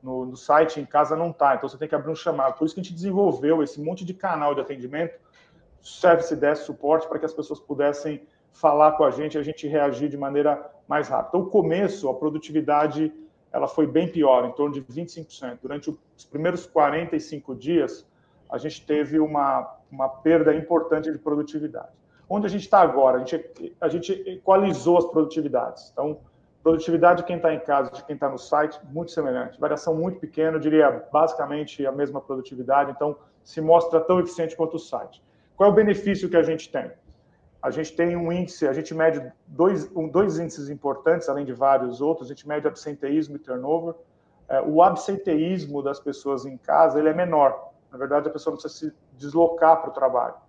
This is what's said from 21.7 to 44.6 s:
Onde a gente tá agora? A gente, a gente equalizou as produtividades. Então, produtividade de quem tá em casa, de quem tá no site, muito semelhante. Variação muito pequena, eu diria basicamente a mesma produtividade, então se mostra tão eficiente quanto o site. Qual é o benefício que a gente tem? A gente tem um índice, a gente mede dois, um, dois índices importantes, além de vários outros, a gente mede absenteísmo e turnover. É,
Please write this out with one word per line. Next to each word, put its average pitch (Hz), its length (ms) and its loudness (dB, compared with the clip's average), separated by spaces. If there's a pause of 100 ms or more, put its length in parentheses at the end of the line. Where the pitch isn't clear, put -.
Onde 208 180 -2
a 190 40 -2
gente 196 180 -6
tá 202 120 6
agora? 131 380 6
A - 20 0
gente, - 600 -8
a 170 80 0
gente 170 240 -4 (140)
equalizou 185 720 2
as 170 80 4
produtividades. 151 840 -2
Então, 147 260 -6 (420)
produtividade 165 640 4
de - 60 -8
quem 175 100 -6
tá 165 160 2
em 151 60 -8
casa, 139 320 -2
de - 120 -18
quem 147 140 -10
tá 143 100 -2
no 135 80 -6
site, 151 420 -2 (120)
muito 165 220 -8
semelhante. 127 460 -4
Variação 151 360 -2
muito 180 240 -4
pequena, 156 380 -2
eu 156 40 -2
diria 147 520 4
basicamente 147 760 -2
a 135 60 -2
mesma 143 280 -4
produtividade, 135 680 -2
então 147 260 -6 (280)
se - 160 -12
mostra 165 400 4
tão 180 180 2
eficiente 170 380 -4
quanto 160 180 -4
o 160 60 -6
site. - 420 -12 (380)
Qual 202 80 8
é 208 60 6
o - 20 8
benefício 202 540 2
que 170 80 4
a 165 40 6
gente 156 300 -4
tem? 135 180 -6 (720)
A 131 100 -4
gente 156 240 -8
tem 175 220 0
um 170 160 -4
índice, 180 340 -4
a 135 60 0
gente 156 220 -6
mede 160 360 0 (160)
dois, 165 480 0
um, 160 140 -4
dois 165 300 2
índices 151 320 -8
importantes, 151 580 -2
além 143 160 -4
de 131 80 -8
vários 127 480 2
outros, 147 280 -2
a 127 40 -12
gente - 160 -18
mede 147 180 -4
absenteísmo 143 680 -4
e - 20 -12
turnover. 147 560 -4 (540)
É, 131 140 0